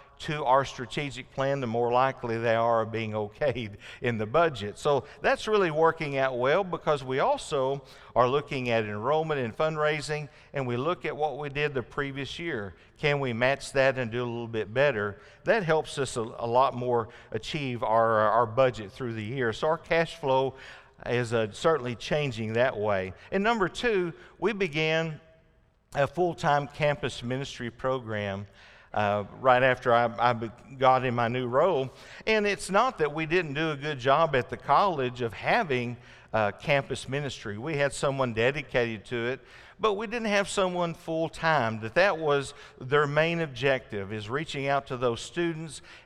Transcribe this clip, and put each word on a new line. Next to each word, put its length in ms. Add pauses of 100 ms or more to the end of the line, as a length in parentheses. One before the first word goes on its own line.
(200)
to 240
our 220
strategic 640
plan, 300
the 60
more 260
likely 440
they 160
are 280
of 100
being 220
okayed 640 (240)
in 160
the 80
budget. 520
So 280 (160)
that's 260
really 240
working 460
out 200
well, 240
because 440
we 140
also 640 (360)
are 100
looking 420
at 140
enrollment 560
and 160
fundraising, 720 (260)
and 140
we 80
look 300
at 100
what 220
we 100
did 260
the 80
previous 560
year. 380 (220)
Can 240
we 100
match 400
that 260
and 140
do 100
a 60
little 180
bit 280
better? 480 (240)
That 180
helps 340
us 200
a, 40
a 240
lot 300
more 320 (240)
achieve 500
our, 380
our 260
budget 460
through 220
the 100
year. 300
So 140
our 100
cash 380
flow 380 (520)
is, 260
uh, 220
certainly 420
changing 580
that 240
way. 360 (180)
And 100
number 280
two, 420 (260)
we 140
began 720 (720)
a 120
full-time 600
campus 560
ministry 480
program, 760 (440)
uh, 320 (160)
right 220
after 320
I, 240
I 160
be-, 160 (300)
got 260
in 80
my 140
new 180
role. 480 (320)
And 220
it's 240
not 260
that 160
we 140
didn't 260
do 160
a 60
good 240
job 360
at 140
the 80
college 640
of 100
having, 640 (380)
uh, 200
campus 540
ministry. 520
We 160
had 180
someone 400
dedicated 720
to 220
it, 140 (380)
but 140
we 140
didn't 220
have 200
someone 460
full-time, 880
that 120
that 240
was 380 (260)
their 240
main 360
objective, 720
is 160
reaching 400
out 200
to 100
those 240
students 640 (220)